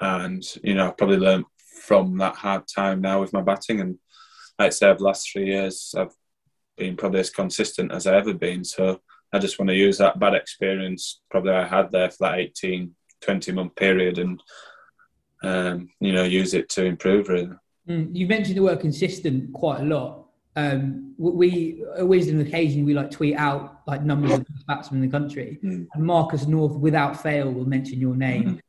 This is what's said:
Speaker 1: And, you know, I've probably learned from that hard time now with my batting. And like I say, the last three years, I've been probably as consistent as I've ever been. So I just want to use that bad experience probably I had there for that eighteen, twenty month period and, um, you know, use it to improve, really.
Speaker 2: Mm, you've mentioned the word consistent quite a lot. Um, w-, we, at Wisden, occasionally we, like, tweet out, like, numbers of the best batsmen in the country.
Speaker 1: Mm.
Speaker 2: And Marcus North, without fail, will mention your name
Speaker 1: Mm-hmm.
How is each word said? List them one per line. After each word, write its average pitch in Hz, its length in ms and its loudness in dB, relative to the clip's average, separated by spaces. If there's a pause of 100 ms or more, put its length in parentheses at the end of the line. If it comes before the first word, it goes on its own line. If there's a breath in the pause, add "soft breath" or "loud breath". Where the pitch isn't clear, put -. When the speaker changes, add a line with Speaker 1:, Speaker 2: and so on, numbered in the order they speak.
Speaker 1:
And, 92 440 -4 (180)
you 101 120 0
know, 95 140 2
I've - 80 -10
probably 98 200 4
learned 95 300 4 (360)
from 95 360 4
that 95 180 -2
hard 98 320 -2
time 95 320 -2
now 95 200 0
with 98 120 -4
my 98 100 0
batting. 98 380 -2
And 92 180 -6 (600 loud breath)
like 101 100 6
I - 20 -4
say, 98 240 6
the 95 80 -6
last 98 280 0
three 98 160 -4
years, 98 500 -4
I've 92 180 -4 (600)
been 92 200 -6
probably 95 240 0
as 92 100 -2
consistent 92 640 -4
as 90 140 -6
I've 95 80 6
ever 101 200 4
been. 90 300 -4
So 95 360 -2 (320 soft breath)
I 101 60 2
just 95 200 -4
want 95 120 0
to 92 60 2
use 98 220 4
that 95 200 4
bad 98 160 2
experience 95 840 -4 (100)
probably 95 220 0
I 92 140 2
had 92 240 0
there 92 200 2
for 95 180 -2
that 90 100 -2
eighteen, 90 560 -6 (260)
twenty 95 320 -4
month 90 240 -4
period 92 420 2
and, 90 240 -4 (1000 loud breath)
um, 90 460 -4 (120)
you 98 120 0
know, 92 120 4
use 90 280 2
it 87 180 0
to 95 140 0
improve, 95 440 2
really. 90 280 -2 (320)
Speaker 2:
Mm, 165 260 -2
you've 180 140 -2
mentioned 196 280 0
the 196 60 2
word 180 180 2
consistent 147 720 -2
quite 139 280 -2
a 139 40 -4
lot. 147 420 -4 (300)
Um, 139 600 -4
w-, 175 200 0
we, 175 480 0 (120)
at 185 60 -4
Wisden, 156 420 4
occasionally 147 380 0
we, 143 100 2
like, 143 180 -2
tweet 147 260 -2
out, 143 500 -2
like, 143 160 -4
numbers 143 300 2
of 135 80 4
the 139 120 -10
best 143 140 -18
batsmen 139 360 -4
in 131 60 2
the 139 100 0
country. 143 440 -8
Speaker 1:
Mm. 180 320 -6
Speaker 2:
And 151 100 -2
Marcus 160 420 2
North, 156 260 2
without 147 500 0
fail, 143 300 0
will 127 140 -4
mention 131 340 -2
your 127 160 0
name 127 260 0
Speaker 1:
Mm-hmm. - 160 -2 (100)